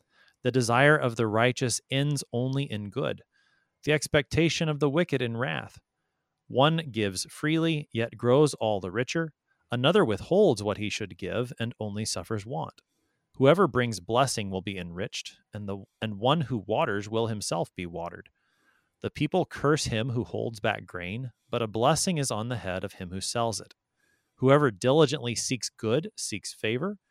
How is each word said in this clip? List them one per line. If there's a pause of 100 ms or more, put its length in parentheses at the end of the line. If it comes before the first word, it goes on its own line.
(420)
The
desire
of
the
righteous (100)
ends
only
in
good, (640)
the
expectation
of
the
wicked
in
wrath. (720)
One
gives
freely,
yet
grows
all
the
richer. (380)
Another
withholds
what
he
should
give
and
only
suffers
want. (540)
Whoever
brings
blessing
will
be
enriched, (160)
and
the, (160)
and
one
who
waters
will
himself
be
watered. (720)
The
people
curse
him
who
holds
back
grain, (180)
but
a
blessing
is
on
the
head
of
him
who
sells
it. (640)
Whoever
diligently
seeks
good
seeks
favor, (140)